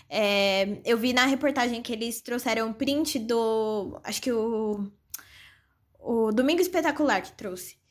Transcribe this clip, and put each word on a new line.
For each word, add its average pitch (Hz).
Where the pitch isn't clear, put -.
É, 196
eu 233
vi 240
na 247
reportagem 262
que 240
eles 233
trouxeram 226
print 277
do, 220
acho -
que 262
o, 214
o 226
Domingo 269
Espetacular 302
que -
trouxe. -